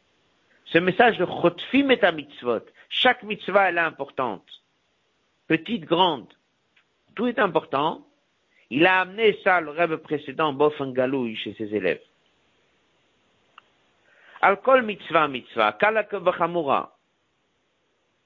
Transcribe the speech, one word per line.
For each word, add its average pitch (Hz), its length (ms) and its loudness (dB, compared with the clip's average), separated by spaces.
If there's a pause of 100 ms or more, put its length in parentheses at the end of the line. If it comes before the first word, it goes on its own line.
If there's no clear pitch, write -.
(640)
Ce - 120 0
message 180 400 2
de 180 80 0
Chotfim 175 640 -2
et 202 220 4
mitzvot. 123 540 -6 (220)
Chaque 247 360 0
mitzvah, 196 460 0
elle 175 80 -2
est 170 40 0
importante. 131 640 -6 (1000)
Petite, 160 380 -4
grande. 165 460 0 (840)
Tout 233 100 -4
est 240 140 -2
important. 156 680 -2 (640)
Il 147 160 2
a 185 160 4
amené 196 420 0
ça, 185 160 2
le 151 120 -8
Rebbe 160 260 -2
précédent, 143 560 -4
Bofen 139 400 0
Galoui, 127 420 -2
chez 104 200 -10
ses 107 200 -8
élèves. 92 260 -2 (2500)
Al 196 200 4
kol 262 220 4
mitzvah, 165 440 0
mitzvah, 117 460 -2
kala 214 300 0
ke 202 140 -8
b'chamura. 170 800 -2 (1300)